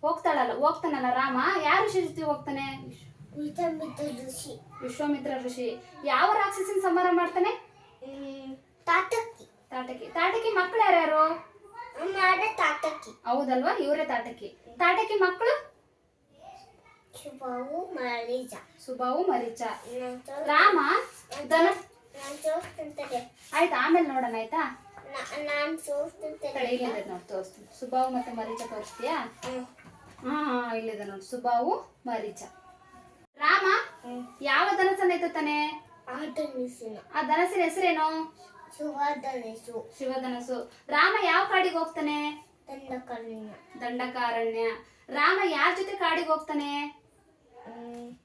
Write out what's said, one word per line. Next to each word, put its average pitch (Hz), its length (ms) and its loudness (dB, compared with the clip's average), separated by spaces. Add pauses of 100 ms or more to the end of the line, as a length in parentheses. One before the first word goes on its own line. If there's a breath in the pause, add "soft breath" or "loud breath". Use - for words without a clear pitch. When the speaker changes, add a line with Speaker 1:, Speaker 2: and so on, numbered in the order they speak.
Speaker 1:
ಹೋಗ್ತಾಳಲ್ಲ, 294 520 2
ಹೋಗ್ತಾನಲ್ಲ 277 600 2
ರಾಮ, 262 280 2 (220)
ಯಾರ 339 220 4
ಋಷಿ 370 160 2
ಜೊತೆ 330 200 -4
ಹೋಗ್ತಾನೆ? 277 760 -4 (400)
Speaker 2:
ವಿಶ್ವಾಮಿತ್ರ 311 640 -4 (240)
ಋಷಿ. - 320 -10 (220)
Speaker 1:
ವಿಶ್ವಾಮಿತ್ರ 285 500 -2 (140)
ಋಷಿ. 247 380 -6 (220)
ಯಾವ 285 280 4
ರಾಕ್ಷಸಿನ 392 480 0
ಸಂಹಾರ 359 300 4
ಮಾಡ್ತಾನೆ? 349 380 4 (560)
Speaker 2:
ಹ್ಮ್, 269 500 -10 (300)
ತಾಟಕಿ. 392 600 0 (240)
Speaker 1:
ತಾಟಕಿ. 254 380 -8
ತಾಟಕಿ 415 420 0
ಮಕ್ಳು 381 300 2
ಯಾರ್ಯಾರು? 330 440 6 (760)
Speaker 2:
ಅಮ್ಮ, 381 200 -4
ಅದೇ 381 360 4
ತಾಟಕಿ. 302 540 -2
Speaker 1:
ಹೌದಲ್ವಾ, 254 600 0
ಇವರೇ 294 340 2
ತಾಟಕಿ. 233 420 -4
Speaker 2:
ಹ್ಮ್. - 280 -20
Speaker 1:
ತಾಟಕಿ 427 380 4
ಮಕ್ಳು? 415 600 2 (1500)
Speaker 2:
ಶುಭವು, 269 680 -8
ಮರೀಚ. 247 600 -6 (320)
Speaker 1:
ಶುಭವು, 254 420 0
ಮರೀಚ. 233 340 -2
Speaker 2:
ನಾನ್ 247 600 -8
ತೋರ್ಸ್-, 285 260 -6
Speaker 1:
ರಾಮ 339 340 8
Speaker 2:
ನಾನ್ - 680 -2
Speaker 1:
ದನ-, 320 180 8
Speaker 2:
ತೋರ್ಸ್-, - 160 2 (340)
ನಾನ್ 285 200 -10
ತೋರಿಸ್ತೀನಿ 311 540 -4
ತಡಿ. 262 460 -8 (160)
Speaker 1:
ಆಯ್ತು, 311 220 4
ಆಮೇಲೆ 320 320 4
ನೋಡೋಣ 254 280 -2
ಆಯ್ತಾ? 254 520 -4 (180)
Speaker 2:
ನಾ-, 554 380 -8
ನಾನ್ 587 360 -2
ತೋರಿಸ್ತೀನಿ 311 580 -6
ತಡಿ. 277 160 -8
Speaker 1:
ತಡಿ, 247 220 -2
ಇಲ್ಲಿದೆ 226 300 -4
ನೋಡಿ, 180 220 -10
ತೋರಿಸ್ತೀನಿ. - 520 -10
ಸುಬಾಹು 254 300 0
ಮತ್ತೆ 247 220 -4
ಮರೀಚ 226 380 -8
ತೋರಿಸ್ತೀಯಾ? 240 480 -6
Speaker 2:
ಹ್ಮ್. 254 480 -8 (640)
Speaker 1:
ಹಾ, 302 140 -2
ಹಾ, 240 320 -2
ಇಲ್ಲಿದೆ 220 280 -6
ನೋಡಿ, 196 180 -10
ಸುಬಾಹು, 247 720 0 (140)
ಮರೀಚ. 214 360 -6 (960)
ರಾಮ 370 260 6 (380)
Speaker 2:
ಹ್ಮ್. 247 240 -10 (140)
Speaker 1:
ಯಾವ 285 360 4
ಧನಸ್ಸನ್ನ 381 340 4
ಎತ್ತುತ್ತಾನೆ? 302 560 0 (400)
Speaker 2:
ಆ 254 120 -8
ಧನಸ್ಸಿನ. 254 800 -6 (180)
Speaker 1:
ಆ 302 60 0
ಧನಸ್ಸಿನ 359 420 2
ಹೆಸರೇನು? 320 720 0 (420)
Speaker 2:
ಶಿವಧನಸ್ಸು. 262 1200 -6
Speaker 1:
ಶಿವಧನಸ್ಸು. 254 760 -6 (160 loud breath)
ರಾಮ 349 360 4
ಯಾವ 349 220 4
ಕಾಡಿಗೆ 370 320 4
ಹೋಗ್ತಾನೆ? 302 680 -4 (200)
Speaker 2:
ದಂಡಕಾರಣ್ಯ. 240 1120 -12
Speaker 1:
ದಂಡಕಾರಣ್ಯ. 240 840 -2 (460 soft breath)
ರಾಮ 302 360 4
ಯಾರ 320 320 2
ಜೊತೆ 392 180 -4
ಕಾಡಿಗೆ 330 320 0
ಹೋಗ್ತಾನೆ? 294 580 -2 (800)
Speaker 2:
ಹ್ಮ್. 240 600 -14